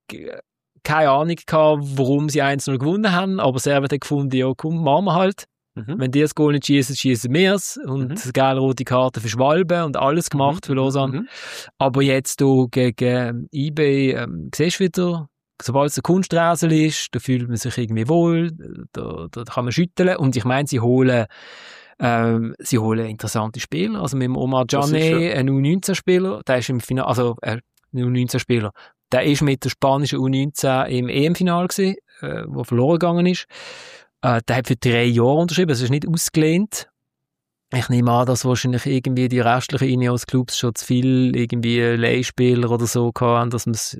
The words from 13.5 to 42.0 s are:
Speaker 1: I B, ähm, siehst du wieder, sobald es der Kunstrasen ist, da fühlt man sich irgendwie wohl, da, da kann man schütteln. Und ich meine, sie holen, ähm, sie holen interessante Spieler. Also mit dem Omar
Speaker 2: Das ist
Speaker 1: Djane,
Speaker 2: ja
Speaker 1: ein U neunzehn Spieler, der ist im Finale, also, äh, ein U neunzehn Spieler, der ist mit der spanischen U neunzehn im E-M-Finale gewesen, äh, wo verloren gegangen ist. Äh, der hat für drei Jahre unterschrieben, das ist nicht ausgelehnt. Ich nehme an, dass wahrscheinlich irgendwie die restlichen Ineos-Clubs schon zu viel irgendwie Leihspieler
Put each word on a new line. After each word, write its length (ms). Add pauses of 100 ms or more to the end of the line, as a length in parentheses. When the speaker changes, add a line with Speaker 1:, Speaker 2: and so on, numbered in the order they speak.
Speaker 1:
I 180
B, 420
ähm, 420
siehst 260
du 40
wieder, 440 (340)
sobald 280
es 40
der 80
Kunstrasen 720
ist, 400
da 80
fühlt 260
man 100
sich 220
irgendwie 300
wohl, 420 (420)
da, 380
da 140
kann 200
man 80
schütteln. 440
Und 180
ich 100
meine, 220
sie 140
holen, 460 (760)
ähm, 580
sie 200
holen 280
interessante 540
Spieler. 420
Also 140
mit 80
dem 120
Omar 280
Speaker 2:
Das 220
ist 60
Speaker 1:
Djane, 380
Speaker 2:
ja 60
Speaker 1:
ein 120
U 120
neunzehn 340
Spieler, 500
der 140
ist 100
im 120
Finale, 260
also, 360
äh, 160 (360)
ein 80
U 80
neunzehn 300
Spieler, 320 (400)
der 100
ist 200
mit 220
der 60
spanischen 480
U 100
neunzehn 580
im 220
E-M-Finale 600
gewesen, 280 (260)
äh, 260
wo 160
verloren 340
gegangen 280
ist. 200 (760)
Äh, 260
der 80
hat 100
für 100
drei 280
Jahre 300
unterschrieben, 340
das 120
ist 100
nicht 180
ausgelehnt. 800 (880)
Ich 140
nehme 240
an, 140
dass 180
wahrscheinlich 400
irgendwie 460
die 100
restlichen 480
Ineos-Clubs 680
schon 160
zu 100
viel 500
irgendwie 460
Leihspieler 920